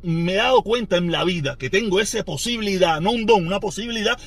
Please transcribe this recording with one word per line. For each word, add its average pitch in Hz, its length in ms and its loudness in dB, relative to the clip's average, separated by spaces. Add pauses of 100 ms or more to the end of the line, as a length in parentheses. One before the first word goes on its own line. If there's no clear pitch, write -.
me 170 300 0
he 190 40 0
dado 240 260 4
cuenta 208 360 0
en 175 120 0
la 160 140 -2
vida 156 320 -2
que 127 140 -8
tengo 196 300 2
esa 214 220 -2
posibilidad, 185 800 0
no 196 120 2
un 233 120 -2
don, 202 220 6
una 190 120 -2
posibilidad 220 680 -4